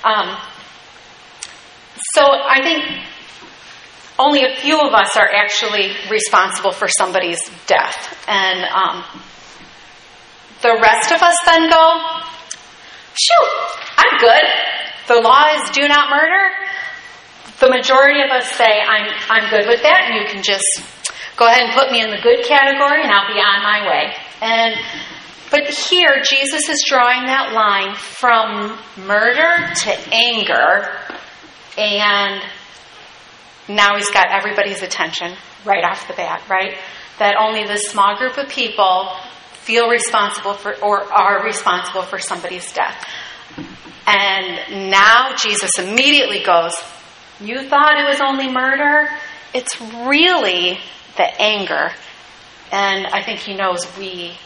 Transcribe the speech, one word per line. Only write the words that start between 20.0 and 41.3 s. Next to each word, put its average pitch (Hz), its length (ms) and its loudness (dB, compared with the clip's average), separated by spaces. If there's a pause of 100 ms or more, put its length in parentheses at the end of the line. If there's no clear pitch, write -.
and 233 100 -4
you 208 120 -4
can 202 160 -10
just 196 240 -2 (680)
go 233 80 4
ahead 247 180 6
and - 100 -4
put 269 160 4
me 233 120 0
in 220 80 -2
the 208 80 -6
good 233 260 4
category, 277 580 2
and - 100 0
I'll 202 220 2
be 208 60 -2
on 202 240 2
my 208 240 0
way." 151 280 -2 (260)
And, 226 340 0 (720)
but 285 180 0
here, 320 560 2
Jesus 277 460 -2
is 285 160 -2
drawing 254 400 2
that 262 280 -2
line 202 420 0
from 220 840 -2 (200)
murder 247 760 0
to - 400 -4
anger, 202 760 0 (880)
and 202 640 -2 (1300)
now 208 300 2
he's 202 140 -4
got 190 200 4
everybody's 202 500 -2
attention 175 540 -6 (300)
right 196 180 0
off 180 240 -4
the 185 60 -10
bat, 170 360 -6
right? 190 280 -2 (420)
That 202 200 2
only 220 260 0
this 208 180 -4
small 202 340 0
group 254 200 -4
of 277 120 -6
people 190 640 -2 (380)
feel 233 380 0
responsible 214 640 -2
for, 208 280 -8
or 202 300 0
are 196 320 2